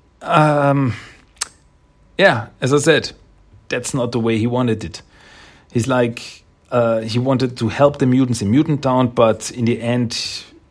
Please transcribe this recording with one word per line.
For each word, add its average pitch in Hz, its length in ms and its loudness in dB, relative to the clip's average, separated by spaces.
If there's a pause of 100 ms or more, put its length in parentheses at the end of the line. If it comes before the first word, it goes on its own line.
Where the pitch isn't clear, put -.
(220)
um, 143 720 2 (1200)
yeah, 147 300 2 (140)
as 131 120 0
I 147 60 6
said, 139 340 2 (560)
that's - 240 -6
not 120 200 -4
the 120 80 -2
way 113 180 0
he 113 80 0
wanted 120 380 -2
it. - 180 -14 (720)
He's 120 160 -2
like, 123 560 -2 (260)
uh, 117 300 0
he 110 180 -4
wanted 127 380 -2
to 110 120 -2
help 143 300 2
the 131 80 0
mutants 127 340 2
in 104 120 -2
Mutant 147 300 0
Town, 127 260 2
but 113 420 2
in 120 140 -6
the 117 160 0
end, 117 640 -4 (260)